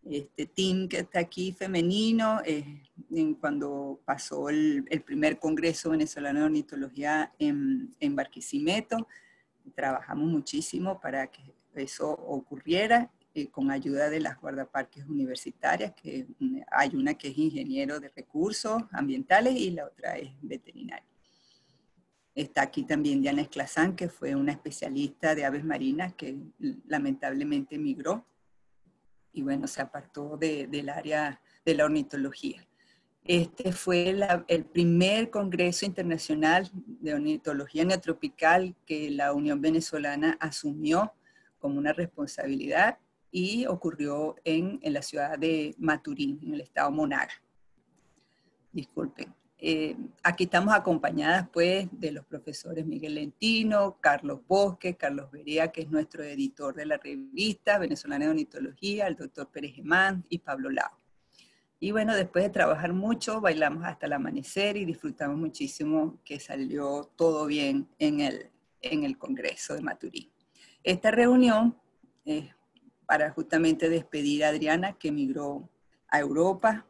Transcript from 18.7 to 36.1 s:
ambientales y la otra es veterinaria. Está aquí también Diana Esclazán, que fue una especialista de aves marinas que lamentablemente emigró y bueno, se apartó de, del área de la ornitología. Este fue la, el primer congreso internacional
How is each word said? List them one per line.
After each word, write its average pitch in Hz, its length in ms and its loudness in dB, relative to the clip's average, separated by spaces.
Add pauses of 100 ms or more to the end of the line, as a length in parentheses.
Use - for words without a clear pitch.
ambientales 247 640 2
y 190 160 0
la 156 120 -6
otra - 320 -8
es 135 140 -10 (100)
veterinaria. - 680 -14 (1300)
Está 143 280 0
aquí 135 220 -2
también 147 360 2
Diana 143 220 2
Esclazán, 160 520 0
que 180 140 -4
fue 139 260 -6
una 139 180 0
especialista 143 840 -2
de 151 100 -2
aves 139 200 -2
marinas 151 500 -2
que 139 240 -10 (480)
lamentablemente 139 880 -2
emigró 151 500 -2 (1040)
y - 120 -8
bueno, 139 260 -2
se - 140 -6
apartó 147 540 -10
de, 151 300 -2
del 143 220 -6
área 151 520 -2 (240)
de 165 100 4
la 147 100 6
ornitología. 139 840 -2 (560)
Este 175 500 0
fue 180 420 2
la, 190 340 2
el 170 160 2
primer 185 640 4
congreso 180 540 0
internacional 170 880 2